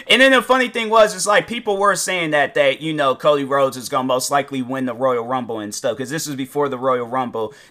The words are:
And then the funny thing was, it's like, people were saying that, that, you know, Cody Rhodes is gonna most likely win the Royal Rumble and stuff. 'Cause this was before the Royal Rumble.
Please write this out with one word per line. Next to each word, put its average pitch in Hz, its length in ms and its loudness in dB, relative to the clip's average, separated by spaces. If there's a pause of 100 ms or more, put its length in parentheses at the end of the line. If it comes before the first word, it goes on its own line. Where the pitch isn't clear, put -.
And 233 140 4
then 269 100 8
the 254 100 4
funny 254 280 0
thing 226 200 -4
was, 214 240 6
it's 185 140 -4
like, 202 220 2
people 220 260 -4
were 196 220 2
saying 175 340 -2
that, 143 220 2
that, 135 280 0
you 156 120 -4
know, 143 200 2
Cody 147 300 2
Rhodes 135 320 0
is 123 140 -12
gonna 131 180 -2
most 127 240 0
likely 139 300 -2
win 127 240 -6
the 123 80 -6
Royal 120 340 -2
Rumble 117 320 -4
and 104 160 -8
stuff. 117 220 -4
'Cause 123 120 -8
this 156 180 -6
was 139 100 -8
before 139 320 -4
the 127 80 -6
Royal 123 280 0
Rumble. 113 480 -4 (180)